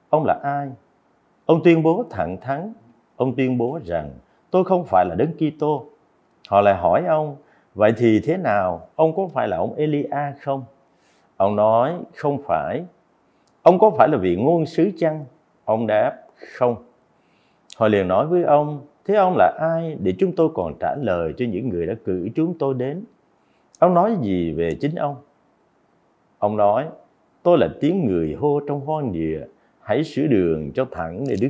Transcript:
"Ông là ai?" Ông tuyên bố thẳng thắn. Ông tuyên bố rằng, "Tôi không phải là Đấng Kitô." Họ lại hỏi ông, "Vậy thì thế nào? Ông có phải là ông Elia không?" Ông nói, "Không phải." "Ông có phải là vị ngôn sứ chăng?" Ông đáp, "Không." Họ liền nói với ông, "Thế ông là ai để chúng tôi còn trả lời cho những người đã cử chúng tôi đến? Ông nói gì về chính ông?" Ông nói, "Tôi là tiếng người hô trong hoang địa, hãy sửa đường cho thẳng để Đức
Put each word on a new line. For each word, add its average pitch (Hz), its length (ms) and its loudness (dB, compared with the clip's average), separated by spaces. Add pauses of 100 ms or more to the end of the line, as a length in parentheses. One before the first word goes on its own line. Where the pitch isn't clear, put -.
"Ông 156 160 2
là - 180 0
ai?" 143 260 -6 (760)
Ông 160 180 4
tuyên 165 200 6
bố 175 260 0
thẳng 90 320 -6
thắn. 160 320 -8 (420)
Ông 127 200 -2
tuyên 127 220 0
bố 127 280 -4
rằng, 80 260 -6 (400)
"Tôi 185 120 2
không 180 220 0
phải 92 200 4
là 85 100 -4
Đấng 151 180 0
Kitô." 147 520 -2 (640)
Họ 101 120 4
lại 101 140 6
hỏi 90 300 2
ông, 156 300 0 (400)
"Vậy 107 220 4
thì 113 220 4
thế 165 180 -2
nào? 101 580 -2
Ông 160 200 2
có 190 120 -4
phải 123 200 -4
là 90 100 -2
ông 95 180 -4
Elia 147 680 -4
không?" 139 220 -6 (760)
Ông 101 180 0
nói, 117 440 2 (160)
"Không 143 280 -4
phải." 85 400 -4 (760)
"Ông 175 180 6
có 220 100 6
phải 131 180 4
là 151 100 0
vị 90 180 0
ngôn 151 300 0
sứ 185 320 0
chăng?" 156 280 -2 (400)
Ông 110 220 0
đáp, 107 340 0 (360)
"Không." 123 180 0 (1000)
Họ 110 100 2
liền 101 200 4
nói 104 200 2
với 175 160 0
ông, 147 420 0 (200)
"Thế 202 100 0
ông 185 220 2
là 92 220 4
ai 165 440 -4
để 92 160 0
chúng 185 160 0
tôi 160 200 2
còn 85 240 -4
trả 87 160 -4
lời 87 420 -2
cho 127 120 -2
những 110 200 -4
người 85 180 -4
đã 92 60 -4 (120)
cử 92 300 -4
chúng 165 220 -2
tôi 139 160 -2
đến? 139 300 -6 (760)
Ông 180 140 6
nói 196 280 2
gì 90 300 0
về 80 300 -2
chính 156 140 -4
ông?" 143 200 -4 (1200)
Ông 104 180 0
nói, 107 300 2 (560)
"Tôi 175 140 6
là 92 100 4 (140)
tiếng 165 240 0
người 82 280 0
hô 143 340 -2
trong 143 120 -4
hoang 139 340 -6
địa, 80 320 -4 (360)
hãy 123 220 -2
sửa 156 240 -4
đường 82 480 0
cho 131 160 -2
thẳng 87 360 -8
để 120 140 -2
Đức 135 80 -2